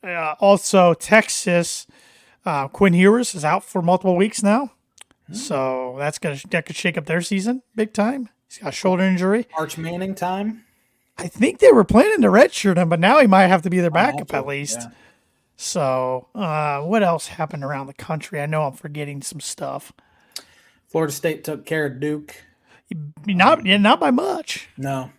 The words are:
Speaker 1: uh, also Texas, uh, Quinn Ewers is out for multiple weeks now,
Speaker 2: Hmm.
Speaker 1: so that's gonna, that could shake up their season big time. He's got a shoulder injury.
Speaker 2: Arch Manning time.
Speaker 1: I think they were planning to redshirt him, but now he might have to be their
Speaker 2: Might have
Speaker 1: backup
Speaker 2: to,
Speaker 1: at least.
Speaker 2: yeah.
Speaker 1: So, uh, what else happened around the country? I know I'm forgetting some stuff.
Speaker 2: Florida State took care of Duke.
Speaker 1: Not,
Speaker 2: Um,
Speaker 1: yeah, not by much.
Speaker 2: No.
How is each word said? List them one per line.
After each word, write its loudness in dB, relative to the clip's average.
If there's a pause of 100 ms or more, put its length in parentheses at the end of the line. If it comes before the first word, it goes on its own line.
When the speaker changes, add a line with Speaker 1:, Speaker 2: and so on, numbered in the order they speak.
Speaker 1:
uh, -6
also 4
Texas, 0 (600)
uh, -4
Quinn 2
Ewers 4
is -10
out 0
for -6
multiple 2
weeks -2
now, 0 (560)
Speaker 2:
Hmm. -18
Speaker 1:
so -6
that's -6
gonna, -6 (140)
that -4
could -12
shake -4
up -8
their -2
season -4 (120)
big -4
time. -4 (180)
He's -20
got -8
a -10
shoulder 0
injury. 0 (100)
Speaker 2:
Arch -6
Manning -8
time. -6 (540)
Speaker 1:
I -10
think -2
they 8
were 6
planning 4
to 4
redshirt 4
him, 2
but 0
now 4
he 6
might 6
have 2
to -2
be 2
their 2
Speaker 2:
Might 0
have 2
Speaker 1:
backup -10
Speaker 2:
to, -8
Speaker 1:
at -4
least. -8
Speaker 2:
yeah. -16 (680)
Speaker 1:
So, -4
uh, -4
what 0
else 0
happened -8
around -8
the -20
country? -10
I -4
know -2
I'm -4
forgetting -12
some -12
stuff. -12 (960)
Speaker 2:
Florida -2
State -6
took -10
care -4
of -10
Duke. -6 (880)
Speaker 1:
Not, 4
Speaker 2:
Um, -8
Speaker 1:
yeah, 4
not 4
by 2
much. -4
Speaker 2:
No. -8